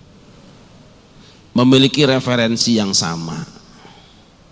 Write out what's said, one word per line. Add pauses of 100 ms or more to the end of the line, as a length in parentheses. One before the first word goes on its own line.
(1600)
memiliki
referensi
yang
sama, (1120)